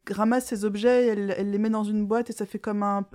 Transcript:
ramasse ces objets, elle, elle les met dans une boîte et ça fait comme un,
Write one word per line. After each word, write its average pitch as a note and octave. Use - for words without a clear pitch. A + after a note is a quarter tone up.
ramasse A3+
ces G#3
objets, A#3
elle, G3+
elle G3+
les G3+
met G#3+
dans A3
une G#3
boîte A3+
et -
ça G3+
fait G3+
comme G#3
un, G3+